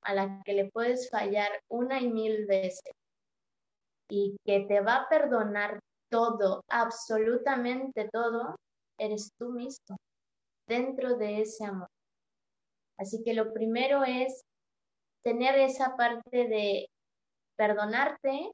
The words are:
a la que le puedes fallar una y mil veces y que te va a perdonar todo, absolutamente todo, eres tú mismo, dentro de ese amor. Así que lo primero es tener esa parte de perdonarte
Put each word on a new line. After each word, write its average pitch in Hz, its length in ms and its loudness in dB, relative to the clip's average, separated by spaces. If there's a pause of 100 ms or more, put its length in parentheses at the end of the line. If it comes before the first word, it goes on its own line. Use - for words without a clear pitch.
a 202 140 -2
la 196 320 -2
que 202 80 0
le 196 160 2
puedes 247 400 0
fallar 208 400 0 (180)
una 254 320 -2
y 247 80 0
mil 220 380 0
veces 190 480 -2 (1120)
y 202 280 0 (100)
que 196 140 4
te 202 200 2
va 220 160 4
a 262 140 0
perdonar 214 680 2 (320)
todo, 220 600 2
absolutamente 240 1400 0
todo, 233 460 -2 (420)
eres 214 380 -4
tú 240 140 -8
mismo, 247 460 -10 (680)
dentro 247 520 -2
de 208 240 0
ese 214 240 -6
amor. 196 220 -8 (1120)
Así 208 240 -6
que 233 120 0
lo 220 180 0
primero 247 520 2
es 254 380 -2 (800)
tener 254 360 2
esa 262 380 2
parte 240 520 0
de 208 400 0 (680)
perdonarte 262 960 0